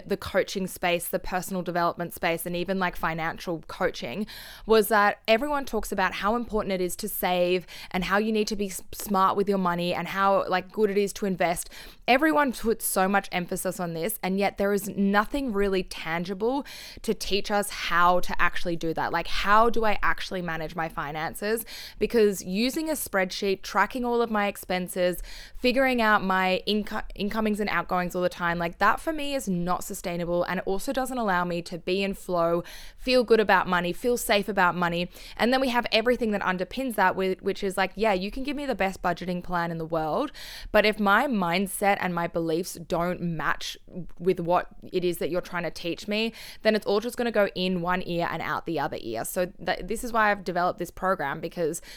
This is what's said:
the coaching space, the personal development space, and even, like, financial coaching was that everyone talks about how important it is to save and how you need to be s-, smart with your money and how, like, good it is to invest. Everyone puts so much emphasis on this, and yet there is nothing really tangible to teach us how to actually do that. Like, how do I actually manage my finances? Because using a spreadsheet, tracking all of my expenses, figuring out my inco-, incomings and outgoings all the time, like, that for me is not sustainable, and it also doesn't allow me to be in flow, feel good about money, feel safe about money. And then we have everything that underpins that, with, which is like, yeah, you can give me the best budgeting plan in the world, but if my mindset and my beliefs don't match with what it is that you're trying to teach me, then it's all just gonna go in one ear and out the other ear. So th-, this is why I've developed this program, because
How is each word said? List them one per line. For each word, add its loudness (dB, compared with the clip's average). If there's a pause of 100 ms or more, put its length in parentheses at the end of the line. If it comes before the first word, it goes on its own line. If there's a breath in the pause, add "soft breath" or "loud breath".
the -2
coaching -2
space, -2
the -4
personal -4
development -2
space, -2
and -4
even, -2
like, 0
financial -4
coaching -4 (400 loud breath)
was 6
that 4
everyone 2
talks -4
about 0
how 0
important -2
it 0
is -2
to -6
save 2 (240 loud breath)
and -2
how 2
you 0
need 2
to -4
be -4
s-, -10 (100)
smart 2
with 2
your 2
money 0
and -4
how, 2
like, 0
good 2
it 2
is 2
to -4
invest. 0 (400 loud breath)
Everyone 4
puts -2
so 2
much 2
emphasis -4
on -4
this, -4
and 0
yet 0
there 2
is 0
nothing 0
really 2
tangible -4 (380 loud breath)
to -2
teach 0
us 0
how 4
to 4
actually 2
do -2
that. -2
Like, -2
how 6
do 4
I 4
actually 0
manage -6
my -2
finances? -4 (320 loud breath)
Because 4
using 0
a 0
spreadsheet, -2
tracking 0
all 0
of 0
my 2
expenses, -2 (340 loud breath)
figuring 2
out 4
my 2
inco-, -2 (120)
incomings -2
and 0
outgoings -2
all -2
the 2
time, -2
like, -2
that 4
for -4
me -4
is -4
not 0
sustainable, -2
and -2
it -6
also -2
doesn't -2
allow 2
me -2
to -10
be -2
in -2
flow, 0 (360 loud breath)
feel 4
good 6
about 6
money, 0
feel 0
safe 2
about 4
money. 0 (280 loud breath)
And 4
then 2
we 0
have 0
everything 2
that -2
underpins -4
that, 4
with, 0
which -4
is -2
like, 0
yeah, 2
you -2
can -6
give -4
me -6
the -2
best -2
budgeting -2
plan -2
in -6
the -6
world, -2 (400 loud breath)
but 6
if 2
my 6
mindset 2
and -2
my 0
beliefs -2
don't -2
match -2 (420)
with 2
what 2 (240)
it 0
is 0
that -2
you're 0
trying -6
to -4
teach -8
me, 0 (300 loud breath)
then 6
it's -2
all 2
just -4
gonna -2
go 4
in 0
one 0
ear -2
and -4
out -4
the -2
other -2
ear. -6
So -4 (120)
th-, -2
this -6
is -6
why 4
I've -4
developed 0
this -6
program, -2
because -4 (160 loud breath)